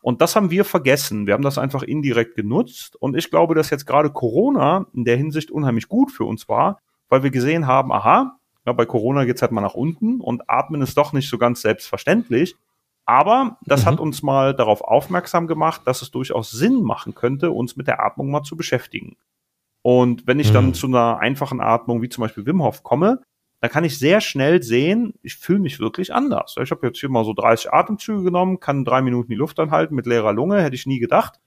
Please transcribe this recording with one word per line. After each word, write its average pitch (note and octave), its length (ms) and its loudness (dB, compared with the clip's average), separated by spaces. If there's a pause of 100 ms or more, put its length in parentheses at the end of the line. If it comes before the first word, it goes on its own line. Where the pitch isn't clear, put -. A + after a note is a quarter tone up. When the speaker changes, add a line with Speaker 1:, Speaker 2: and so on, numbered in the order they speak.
Speaker 1:
Und B2 200 -2
das - 160 2
haben G3 140 2
wir F#3+ 140 2
vergessen. C#3 600 0
Wir G2 80 4
haben C3 100 0
das C#3 140 -2
einfach C3+ 240 -4
indirekt B2+ 540 -2
genutzt. B2+ 600 -4
Und C3+ 200 -2
ich E3 140 -4
glaube, E3 240 4
dass D#3 160 2
jetzt C#3 160 -4
gerade C#3+ 240 2
Corona D#3+ 800 0
in B2 120 -4
der A#2+ 120 4
Hinsicht D3+ 340 -4
unheimlich C3+ 380 -2
gut C4 220 2
für - 140 -6
uns - 240 -6
war, C#3+ 300 0 (300)
weil C3+ 140 4
wir C#3 80 0
gesehen C#3 360 0
haben, C3 260 2
aha, F3 460 2 (280)
ja, A#2+ 60 -2
bei A#2 140 2
Corona C3 380 0
geht's A#2+ 180 0
halt A#2+ 100 0
mal A2 80 0
nach G2+ 140 -2
unten G#3+ 460 -2
und - 280 -6
atmen C#3 340 -2
ist - 140 -2
doch D3 160 2
nicht C#3 160 -2
so A#2+ 100 -6
ganz A#2+ 240 0
selbstverständlich. D3 920 0 (500)
Aber G#3 600 2
das C#3 160 4
Speaker 2:
Mhm. G2+ 40 4
Speaker 1:
hat E3 140 2
uns D#3 220 -6
mal C3+ 320 2
darauf G#2+ 280 2
aufmerksam E3+ 680 0
gemacht, D#3+ 380 -2
dass B2+ 160 -2
es B2+ 100 -18
durchaus B2 400 -4
Sinn G#3+ 300 2
machen A2 320 -4
könnte, C#3 360 -2
uns B2 260 -6
mit C#3 120 -6
der - 160 -2
Atmung C#3 260 -4
mal C#3+ 140 -2
zu E3 120 -14
beschäftigen. - 600 -6 (680)
Und B2 460 2
wenn C3 100 2
ich A#2+ 140 4
dann - 140 6
Speaker 2:
Mhm. - 80 2
Speaker 1:
zu - 120 -6
einer A#2+ 320 2
einfachen C3+ 420 -4
Atmung A#2 420 0
wie B2 60 -6
zum B2 140 -8
Beispiel A2 240 -6
Wim E3+ 160 0
Hof A#2 220 -2
komme, F#3+ 360 2 (400)
dann A#2 100 -2
kann D3+ 140 -2
ich D3+ 140 -4
sehr F3 220 4
schnell D#3 420 2
sehen, D3+ 600 0
ich - 140 -16
fühle F#3+ 240 0
mich E3+ 200 -4
wirklich A2 340 -6
anders. C4 480 -2
Ich C3 80 -6
habe E3 160 -4
jetzt A#2 140 -6
hier C#3+ 80 -6
mal A#2+ 160 2
so A2 80 -4
dreißig A2+ 400 0
Atemzüge G3+ 500 -2
genommen, F3+ 380 0
kann C#3 240 -2
drei B2 180 0
Minuten B2 280 -2
die A2 60 -4
Luft D3 220 -4
anhalten D#3 380 0
mit A#2 100 -4
leerer A2+ 260 2
Lunge, F3+ 300 0
hätte C#3 140 -2
ich - 100 -10
nie C3+ 140 -2
gedacht. B2+ 460 0